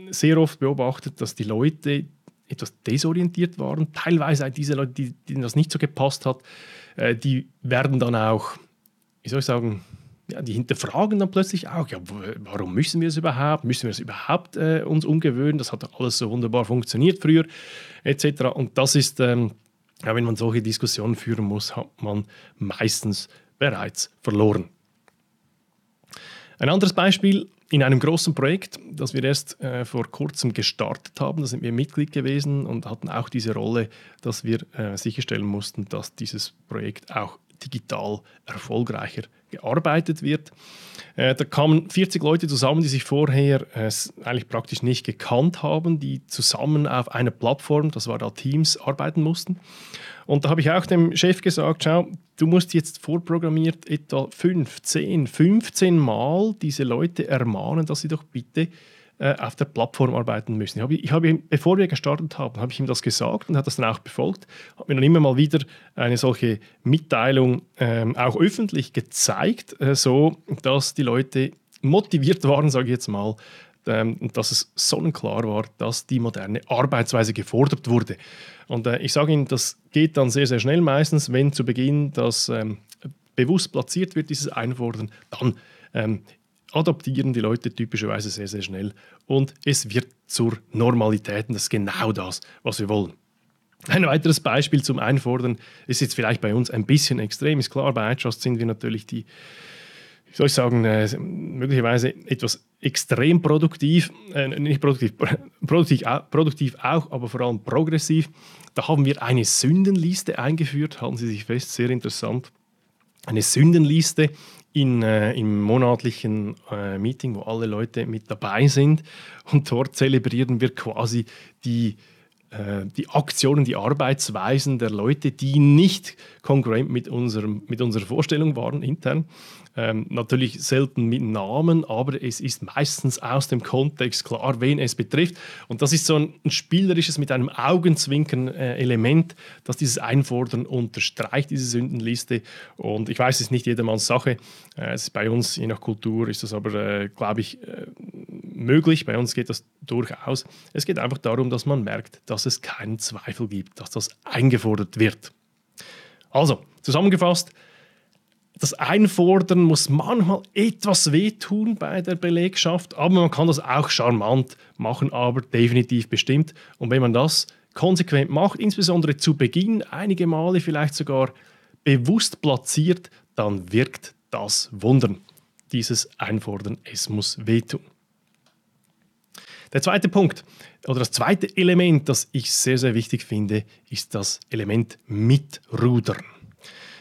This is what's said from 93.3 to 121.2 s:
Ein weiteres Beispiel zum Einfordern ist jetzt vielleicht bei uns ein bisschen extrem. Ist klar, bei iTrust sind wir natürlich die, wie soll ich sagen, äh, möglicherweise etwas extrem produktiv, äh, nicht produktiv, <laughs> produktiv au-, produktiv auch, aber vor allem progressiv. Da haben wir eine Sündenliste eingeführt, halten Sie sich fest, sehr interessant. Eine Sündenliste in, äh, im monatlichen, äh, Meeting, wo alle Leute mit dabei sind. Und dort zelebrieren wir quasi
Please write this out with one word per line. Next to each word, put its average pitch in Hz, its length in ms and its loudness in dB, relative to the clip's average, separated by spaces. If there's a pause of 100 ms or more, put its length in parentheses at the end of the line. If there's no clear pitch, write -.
Ein 180 180 4
weiteres 151 340 2
Beispiel 139 440 2
zum 127 160 -2
Einfordern 123 580 0 (300)
ist 123 140 -2
jetzt 120 120 -2
vielleicht 117 280 0
bei 107 120 0
uns 120 160 0
ein 110 160 -2
bisschen 139 320 2
extrem. 139 400 -2
Ist 127 140 -2
klar, 139 200 -2
bei 113 200 0
iTrust 127 320 -4
sind 123 160 0
wir 117 80 0
natürlich 110 400 -6
die, 117 180 -8 (1000)
wie - 80 -20
soll 147 100 4
ich 139 80 4
sagen, 120 320 4
äh, 107 220 4 (100)
möglicherweise 123 960 0 (140)
etwas - 360 -4 (180)
extrem 156 600 2
produktiv, 156 680 4 (240)
äh, 139 120 0
nicht 143 320 0
produktiv, 127 340 2 (260)
<laughs> - 260 -14
produktiv 151 400 4
au-, 127 240 0
produktiv 143 540 0
auch, 160 280 0
aber 123 180 -6
vor 123 120 -6
allem 120 220 -2
progressiv. 156 640 0 (460)
Da - 120 -4
haben 143 180 4
wir 139 180 0
eine 123 200 2
Sündenliste 180 920 2
eingeführt, 147 640 -2
halten 131 160 -4
Sie 117 100 -4
sich 104 180 -6
fest, 120 280 -4
sehr 120 160 0
interessant. 117 640 -4 (760)
Eine 110 160 -2
Sündenliste 156 880 4 (420)
in, 127 300 2
äh, 110 320 2
im 107 280 0
monatlichen, 113 920 0 (160)
äh, 101 280 -6
Meeting, 120 360 -4
wo 101 60 -10
alle 113 240 -4
Leute 110 400 -4
mit 110 240 -8
dabei 107 380 2
sind. 143 360 4 (480)
Und 143 180 2
dort 127 260 -2
zelebrieren 127 640 2
wir 120 120 0
quasi 113 520 -4 (400)